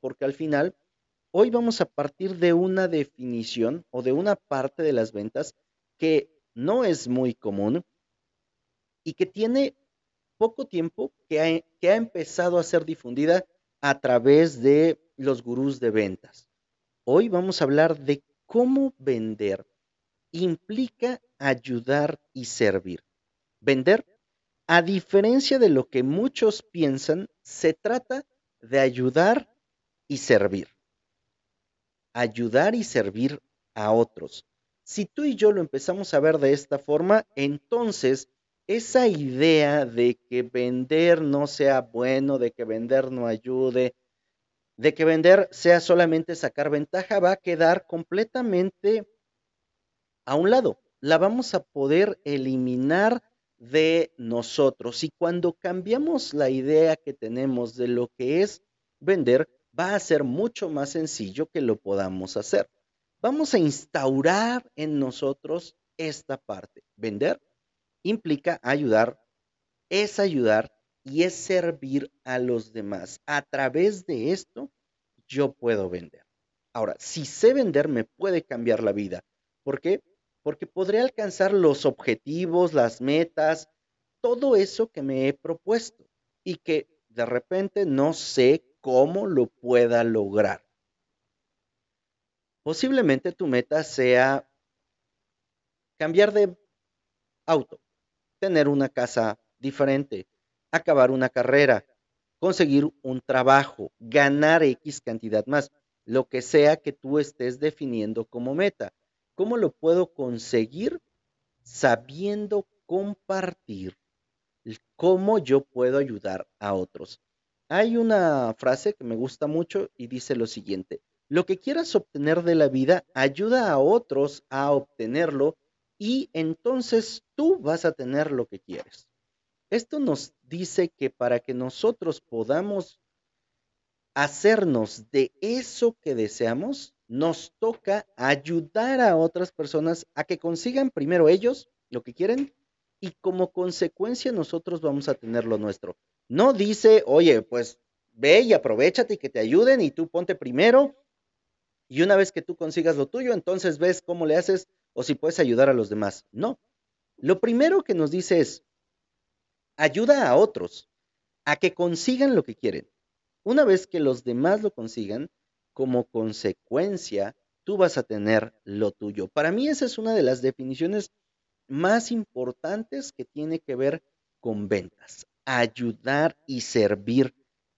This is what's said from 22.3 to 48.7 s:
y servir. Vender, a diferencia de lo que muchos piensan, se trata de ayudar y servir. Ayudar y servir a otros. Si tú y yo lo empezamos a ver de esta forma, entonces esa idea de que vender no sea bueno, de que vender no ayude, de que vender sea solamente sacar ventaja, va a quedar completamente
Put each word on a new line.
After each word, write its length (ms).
y 120
servir. 600
Vender, 460
a 160
diferencia 760
de 100
lo 200
que 140
muchos 600
piensan, 640
se 320
trata 500
de 180
ayudar 720
y 100
servir. 500
Ayudar 600
y 100
servir 580
a 180
otros. 540
Si 220
tú 180
y 100
yo 180
lo 80
empezamos 540
a 60
ver 180
de 140
esta 260
forma, 560
entonces 920
esa 420
idea 760
de 320
que 140
vender 800
no 260
sea 320
bueno, 580
de 140
que 120
vender 460
no 160
ayude, 680
de 180
que 100
vender 460
sea 300
solamente 560
sacar 340
ventaja, 480
va 140
a 40
quedar 500
completamente 1200